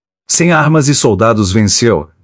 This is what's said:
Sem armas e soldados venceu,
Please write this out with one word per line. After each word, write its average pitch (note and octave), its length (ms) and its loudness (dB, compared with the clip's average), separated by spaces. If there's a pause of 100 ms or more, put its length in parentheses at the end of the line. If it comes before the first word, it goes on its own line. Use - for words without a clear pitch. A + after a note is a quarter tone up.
(260)
Sem F3 280 0
armas D3+ 340 0
e C#3+ 80 0
soldados G#2+ 560 0
venceu, G#2 560 0 (160)